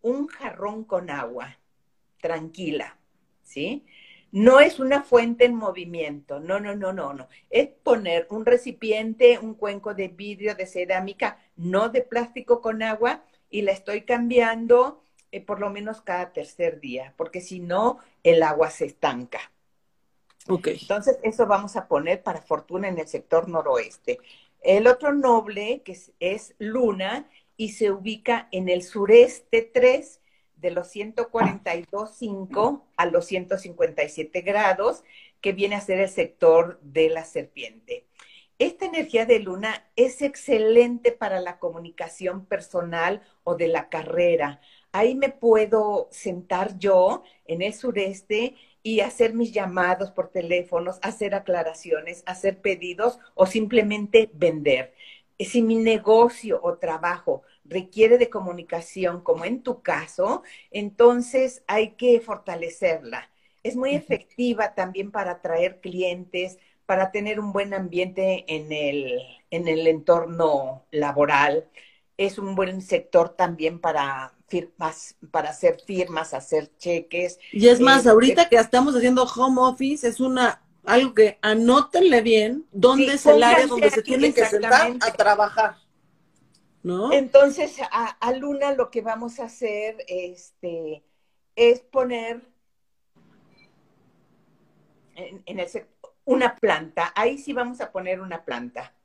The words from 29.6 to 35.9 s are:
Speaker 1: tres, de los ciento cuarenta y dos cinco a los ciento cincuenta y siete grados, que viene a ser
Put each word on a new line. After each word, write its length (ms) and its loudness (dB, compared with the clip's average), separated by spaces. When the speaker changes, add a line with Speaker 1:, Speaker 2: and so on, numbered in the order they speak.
Speaker 1:
tres, 600 0
de 160 -6
los 160 -8
ciento 420 -10
cuarenta 460 -2
y 160 -10
dos 240 -10
cinco 680 -4
a 100 0
los 200 -2
ciento 320 -6
cincuenta 440 -4
y 60 -4
siete 320 -10
grados, 640 -2
que 100 -2
viene 240 -4
a 60 -8
ser 180 -4